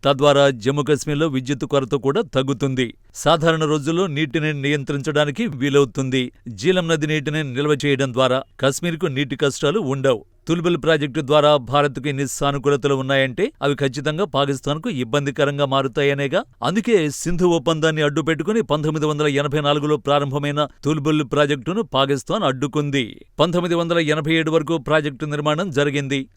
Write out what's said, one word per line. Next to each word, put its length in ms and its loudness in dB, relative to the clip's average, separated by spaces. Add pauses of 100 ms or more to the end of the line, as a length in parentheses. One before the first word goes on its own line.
తద్వారా 400 4 (220)
జమ్మూ 240 0
కశ్మీర్లో 460 0
విద్యుత్ 380 -4
కొరత 200 0 (120)
కూడా 160 0 (140)
తగ్గుతుంది. 520 -2 (360)
సాధారణ 400 2 (100)
రోజుల్లో 320 0 (100)
నీటిని 360 -2 (120)
నియంత్రించడానికి 800 0 (160)
వీలవుతుంది. 640 2 (380)
జీలం 300 2
నది 200 0
నీటిని 300 -2 (120)
నిల్వ 200 2 (100)
చేయడం 340 0
ద్వారా 220 2 (240)
కశ్మీర్కు 420 -2 (120)
నీటి 260 -4
కష్టాలు 360 0 (140)
ఉండవు. 280 0 (260)
తుల్బుల్ 360 0
ప్రాజెక్టు 440 0
ద్వారా 220 6 (200)
భారత్కు 400 0
ఇన్ని 240 -4
సానుకూలతలు 680 0
ఉన్నాయంటే 440 0 (200)
అవి 160 2
ఖచ్చితంగా 440 -2 (100)
పాకిస్తాన్కు 540 -2 (140)
ఇబ్బందికరంగా 720 0
మారుతాయనేగా. 680 0 (280)
అందుకే 280 2 (220)
సింధు 280 0 (100)
ఒప్పందాన్ని 500 0
అడ్డుపెట్టుకుని 540 0 (100)
పంతొమ్మిది 400 0
వందల 180 0 (120)
ఎనభై 260 0
నాలుగులో 300 0 (100)
ప్రారంభమైన 560 0 (240)
తుల్బుల్ 360 0 (100)
ప్రాజెక్టును 500 0 (140)
పాకిస్తాన్ 540 0
అడ్డుకుంది. 540 -2 (360)
పంతొమ్మిది 400 2
వందల 180 2 (160)
ఎనభై 240 -2
ఏడు 160 0
వరకు 240 2 (100)
ప్రాజెక్టు 440 0
నిర్మాణం 360 -2 (100)
జరిగింది. 420 0 (160)